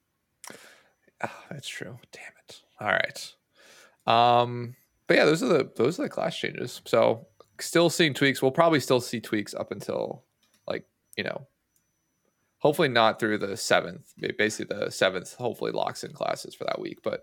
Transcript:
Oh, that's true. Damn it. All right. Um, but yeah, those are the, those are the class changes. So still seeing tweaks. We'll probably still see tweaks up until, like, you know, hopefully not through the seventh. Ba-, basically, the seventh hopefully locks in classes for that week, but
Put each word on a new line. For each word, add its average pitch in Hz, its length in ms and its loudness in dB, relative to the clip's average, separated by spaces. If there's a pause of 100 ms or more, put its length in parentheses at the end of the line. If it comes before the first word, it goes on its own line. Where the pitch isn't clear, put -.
(1200)
Oh, - 280 -12
that's - 180 -12
true. - 280 -12 (140)
Damn - 220 -20 (160)
it. - 140 -20 (180)
All 107 80 -4
right. - 440 -2 (720)
Um, 120 680 4 (320)
but 175 100 4
yeah, 254 80 6
those 160 180 4
are 262 60 0
the, 160 280 2
those 151 240 0
are - 20 -2
the 254 60 -4
class - 280 -6
changes. - 480 -8
So 117 440 2 (320)
still 170 280 2
seeing 156 240 2
tweaks. 135 300 2
We'll 135 80 4
probably 160 300 4
still 127 200 2
see 120 200 -6
tweaks 104 340 -4
up - 160 -8
until, - 540 -6 (420)
like, - 180 -6 (320)
you 104 60 -4
know, - 240 -8 (1120)
hopefully 147 300 2
not 113 320 4
through 107 180 0
the 98 180 -4
seventh. 87 640 0
Ba-, - 180 -6
basically, 107 400 -2
the - 140 -4
seventh 92 440 -2
hopefully 107 360 -6
locks - 320 -4
in - 100 -12
classes - 440 -6
for - 80 -12
that - 160 -4
week, - 240 -12
but - 180 -6